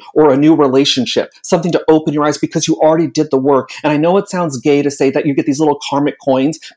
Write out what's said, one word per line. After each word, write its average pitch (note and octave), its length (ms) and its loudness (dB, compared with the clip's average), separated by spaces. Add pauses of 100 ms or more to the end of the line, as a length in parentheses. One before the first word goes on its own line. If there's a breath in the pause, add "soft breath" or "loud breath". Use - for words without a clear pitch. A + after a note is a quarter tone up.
(140 loud breath)
or D3+ 180 4
a C3 40 2
new D3+ 180 4
relationship, C3+ 760 0 (120)
something F3 300 -2
to D#3 160 -2
open D#3 260 2
your D3 100 0
eyes D3+ 140 -2
because D3+ 280 -4
you D#3+ 140 0
already D#3+ 260 2
did D3+ 240 -2
the C3+ 80 2
work. C3 300 0 (160 loud breath)
And F3 80 0
I D3 60 0
know E3+ 180 2
it G3 140 -2
sounds E3 280 -4
gay C#3+ 240 2
to C#3+ 80 -2
say C#3 200 0
that D3 160 -2
you C#3 80 -2
get D3+ 100 -2
these C#3 160 -2
little D3 180 0 (100)
karmic C#3+ 360 -2
coins, C3+ 340 0 (180 loud breath)